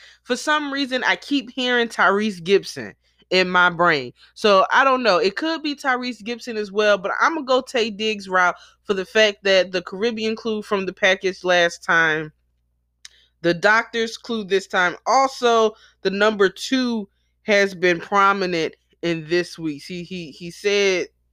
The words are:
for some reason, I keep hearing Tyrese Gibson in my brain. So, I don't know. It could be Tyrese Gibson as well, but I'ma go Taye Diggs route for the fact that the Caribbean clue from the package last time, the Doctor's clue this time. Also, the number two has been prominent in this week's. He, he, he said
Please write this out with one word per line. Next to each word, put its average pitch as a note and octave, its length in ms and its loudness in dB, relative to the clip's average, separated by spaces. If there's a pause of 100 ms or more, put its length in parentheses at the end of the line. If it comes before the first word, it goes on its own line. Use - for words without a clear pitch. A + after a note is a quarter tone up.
(240)
for B3 120 -4
some D4+ 360 -2
reason, C4 320 -4
I F#3 120 0
keep B3+ 340 -4
hearing B3 380 -2
Tyrese G3+ 560 0
Gibson D#3+ 500 -2 (380)
in F3+ 180 2
my F3+ 200 4
brain. D#3+ 420 0 (220)
So, G3 360 4
I B3+ 140 4
don't B3+ 180 2
know. G3+ 160 4
It F#3 200 0
could D#4+ 260 -4
be C#4+ 120 -6
Tyrese B3 480 -4
Gibson A#3 340 -10
as G#3 140 -6
well, G#3 260 2
but F#3 140 -6 (100)
I'ma D#4 200 2
go C4 200 2
Taye A#3 340 -4
Diggs G#3 320 -4
route F3+ 280 2 (280)
for G#3 100 -4
the F#3+ 120 -4
fact G#3+ 400 2
that F#3+ 260 4
the F#3 100 -4
Caribbean A3 540 -4
clue G#3+ 260 -4
from G3 240 -4
the F#3 80 -6
package F#3+ 500 -2
last F3 400 0
time, D#3+ 500 0 (1080)
the E3+ 120 2
Doctor's A3+ 640 0
clue A3+ 260 -8
this F#3 240 -2
time. F3+ 380 -2
Also, A#3 680 2 (280)
the F#3+ 80 -4
number G3+ 400 2
two A#3+ 580 -4 (360)
has G3+ 300 2
been F3 260 0
prominent G3 760 0 (280)
in E3 260 -4
this F3 280 -2
week's. D#3 280 -8
He, F3 180 -12
he, E3+ 280 -12
he E3+ 200 -14
said G3 560 0 (260)